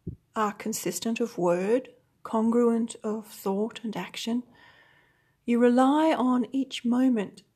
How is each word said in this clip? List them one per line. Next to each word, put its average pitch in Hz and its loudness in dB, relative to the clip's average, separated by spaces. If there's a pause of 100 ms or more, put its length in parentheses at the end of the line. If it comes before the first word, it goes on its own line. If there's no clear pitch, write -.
(380)
are 208 0
consistent 220 -6
of 233 -6
word, 185 0 (340)
congruent 233 0
of 214 -6
thought 208 -6
and 214 -8
action. 226 -6 (1000)
You 233 2
rely 262 6
on 254 2
each 269 -4
moment 240 2 (140)